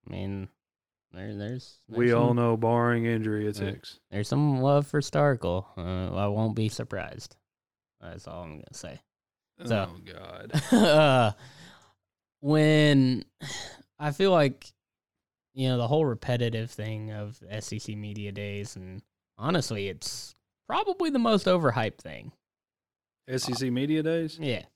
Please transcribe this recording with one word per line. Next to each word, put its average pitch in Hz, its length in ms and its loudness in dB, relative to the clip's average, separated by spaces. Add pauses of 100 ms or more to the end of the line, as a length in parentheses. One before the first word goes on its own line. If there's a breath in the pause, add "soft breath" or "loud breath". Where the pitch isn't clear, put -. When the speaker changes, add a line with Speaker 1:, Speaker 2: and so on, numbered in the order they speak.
Speaker 1:
I - 40 -14
mean, 95 380 -8 (640)
there, 104 240 -12
there's, 110 420 -10 (100)
there's 113 100 -6
Speaker 2:
We 120 140 6
all 117 180 6
Speaker 1:
some 120 80 2
Speaker 2:
know, 117 200 2
barring 117 480 2
injury, 110 420 -2
it's 104 120 -4
Speaker 1:
Right. 98 160 -4
Speaker 2:
Hicks. - 240 -20 (100)
Speaker 1:
There's 101 180 -4
some 139 340 2
love 143 260 4
for 151 120 0
Starkel. 123 680 0 (120)
Uh, 90 380 -4
I 101 120 0
won't 110 280 0
be 110 140 0
surprised. - 680 -10 (640)
That's 87 260 -16
all 87 160 -12
I'm 78 120 -14
gonna - 180 -20
say. - 260 -14 (680)
So, 101 300 -2
Speaker 2:
Oh, 90 180 -18
God. 90 380 -16 (120)
Speaker 1:
<laughs> - 100 -2
uh, 151 580 6 (1080 loud breath)
when 147 840 6 (760 loud breath)
I 151 120 -4
feel 196 200 2
like, 147 400 4 (840)
you 131 160 0
know, 127 80 2
the 117 100 0
whole 151 180 2
repetitive 117 680 -2
thing 107 400 -8
of 107 380 -12
S 104 240 -10
E 107 60 -6
C 107 160 -10
Media 104 360 -8
Days, 101 440 -8
and 92 260 -14 (360)
honestly, 117 500 -4
it's - 480 -12 (320)
probably 370 420 -2
the 277 100 0
most 220 280 2
overhyped 131 500 2
thing. 67 340 -16 (960)
Speaker 2:
S 127 220 -4
E 127 40 -2
C 123 160 -2
Media 143 340 0
Days? 160 360 -2
Speaker 1:
Yeah. 131 240 -4 (120)